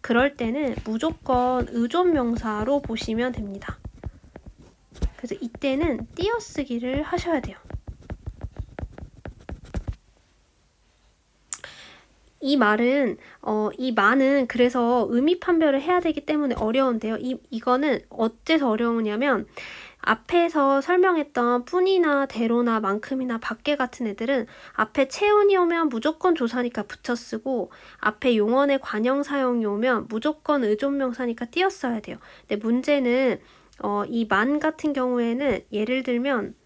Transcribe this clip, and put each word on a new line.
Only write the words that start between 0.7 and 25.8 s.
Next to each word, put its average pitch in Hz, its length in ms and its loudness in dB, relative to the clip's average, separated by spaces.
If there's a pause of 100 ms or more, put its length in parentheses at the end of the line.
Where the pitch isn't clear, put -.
무조건 247 840 0
의존명사로 240 1120 0
보시면 233 500 -4
됩니다. 208 460 -10 (1400)
그래서 233 240 -8
이때는 269 720 -2
띄어쓰기를 277 880 -2
하셔야 339 380 0
돼요. 190 160 -10 (4000)
이 285 160 2
말은, 240 640 2 (240)
어, 214 340 0
이 254 160 -4
만은 262 540 4
그래서 247 640 2
의미 294 300 2
판별을 320 420 2
해야 359 160 2
되기 330 260 -2
때문에 294 300 0
어려운데요. 226 640 0
이, 254 180 -4 (140)
이거는 254 500 0 (100)
어째서 254 600 0
어려우냐면, 226 760 0 (540)
앞에서 294 800 2
설명했던 294 840 2
뿐이나 349 640 2
대로나 233 540 0
만큼이나 226 580 -4
밖에 247 380 -4
같은 254 300 -4
애들은 226 400 -2 (280)
앞에 262 340 0
체온이 415 480 4
오면 339 320 2